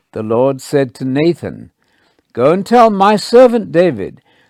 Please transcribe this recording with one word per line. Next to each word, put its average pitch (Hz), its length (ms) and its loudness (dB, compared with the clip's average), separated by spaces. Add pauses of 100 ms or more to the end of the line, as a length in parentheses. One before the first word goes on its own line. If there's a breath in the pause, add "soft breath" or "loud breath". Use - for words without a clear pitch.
(120)
the 110 100 -10
Lord 127 380 -2
said 139 340 -4
to 135 100 -14
Nathan, 131 680 -6 (600)
'Go 131 200 0
and 190 120 -4
tell 226 260 4
my 202 260 0
servant 233 560 2
David, 135 500 -2 (280)